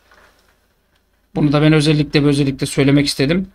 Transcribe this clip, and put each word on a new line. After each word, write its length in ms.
Bunu 180
da 100
ben 100
özellikle 520
ve 40
özellikle 380
söylemek 400
istedim. 480